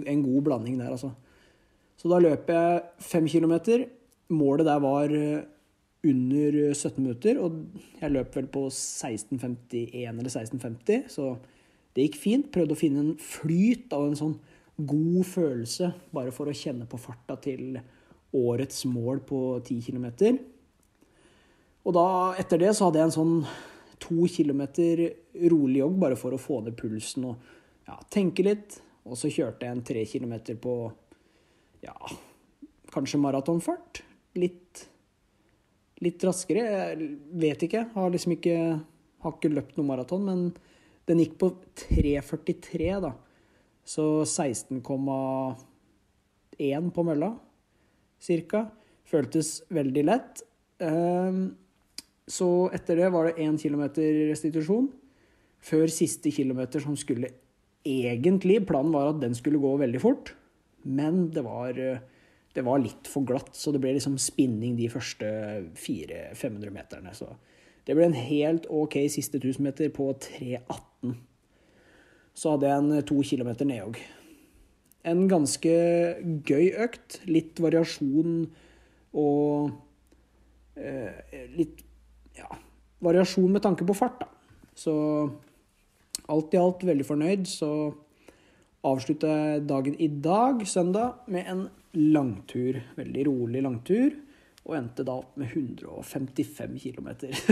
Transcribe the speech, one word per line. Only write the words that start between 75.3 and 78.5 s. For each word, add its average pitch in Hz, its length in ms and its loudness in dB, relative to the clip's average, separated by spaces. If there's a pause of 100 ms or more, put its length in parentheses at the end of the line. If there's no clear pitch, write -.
gøy 160 320 4
økt, - 540 -6
litt 160 340 0
variasjon 160 880 2 (640)